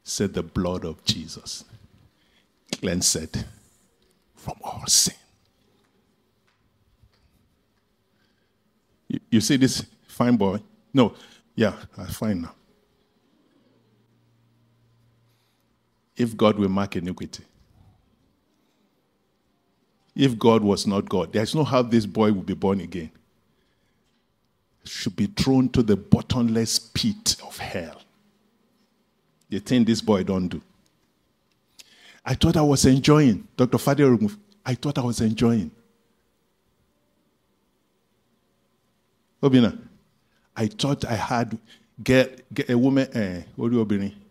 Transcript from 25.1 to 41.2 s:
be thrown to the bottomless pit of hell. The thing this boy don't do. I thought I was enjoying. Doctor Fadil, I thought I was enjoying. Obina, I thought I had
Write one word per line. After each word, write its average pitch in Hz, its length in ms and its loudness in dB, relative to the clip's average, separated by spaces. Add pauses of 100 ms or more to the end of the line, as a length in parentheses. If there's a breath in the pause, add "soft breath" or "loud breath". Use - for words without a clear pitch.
be 98 120 -2
thrown 131 420 0
to 123 140 0
the 104 140 2
bottomless 113 840 0
pit - 560 -4 (100)
of - 140 -18
hell. - 420 -10 (1500)
The 101 60 -6
thing 120 260 0
this 110 160 2
boy 101 220 2
don't 92 260 -2
do. 85 140 -8 (1600 soft breath)
I 127 120 -4
thought 160 200 2
I 160 60 2
was 143 240 2
enjoying. 135 600 4 (100)
Doctor 123 220 0
Fadil, 127 580 2 (260)
I 127 120 -4
thought 143 240 -4
I - 20 -2
was 120 200 -2
enjoying. 110 500 2 (3750)
Obina, 131 340 4 (800)
I 113 120 -2
thought 139 380 -4
I 113 100 -4
had 117 420 -4 (460 soft breath)